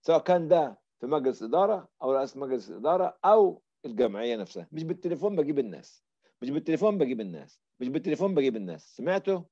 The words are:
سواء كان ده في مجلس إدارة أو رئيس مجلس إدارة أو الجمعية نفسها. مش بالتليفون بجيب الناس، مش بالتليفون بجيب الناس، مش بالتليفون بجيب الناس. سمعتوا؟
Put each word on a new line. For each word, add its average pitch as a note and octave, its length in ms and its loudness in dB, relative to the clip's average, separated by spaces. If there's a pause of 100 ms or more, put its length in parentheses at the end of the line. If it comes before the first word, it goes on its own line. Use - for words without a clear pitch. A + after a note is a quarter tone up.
سواء E3 120 6
كان E3+ 300 2
ده D3+ 300 4 (220)
في B2 60 -8
مجلس C3 360 0
إدارة D#3 460 0 (140)
أو C3 100 0
رئيس C3+ 240 -2
مجلس B2+ 340 -6
إدارة D#3 540 -2
أو G3+ 380 6 (220)
الجمعية A#2 520 -2
نفسها. F#2 360 -10
مش D#3+ 120 -8
بالتليفون F3 520 -4
بجيب D3 220 0
الناس، G2+ 460 -8 (380)
مش B2 80 -6
بالتليفون D#3+ 480 0
بجيب B2+ 220 0
الناس، E2+ 400 -12 (200)
مش B2+ 80 -4
بالتليفون D3+ 460 -2
بجيب C3+ 220 2
الناس. F2+ 400 -10
سمعتوا؟ F#3 440 -2 (120)